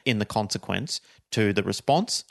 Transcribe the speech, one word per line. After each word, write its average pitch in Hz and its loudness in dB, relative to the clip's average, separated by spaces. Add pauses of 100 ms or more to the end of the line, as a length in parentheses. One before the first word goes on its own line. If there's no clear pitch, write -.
in 113 4
the 104 0
consequence - -4 (300)
to 107 4
the 98 2
response 139 0